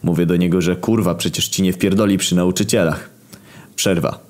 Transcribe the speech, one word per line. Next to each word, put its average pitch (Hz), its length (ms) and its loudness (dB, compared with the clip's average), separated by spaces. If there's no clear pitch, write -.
Mówię 85 240 2
do 87 100 2
niego, 87 240 2
że 87 160 0
kurwa, 101 380 0
przecież - 340 -4
ci - 140 -2
nie 92 100 2
wpierdoli 98 460 2
przy - 160 -2
nauczycielach. 90 760 0
Przerwa. 90 420 -2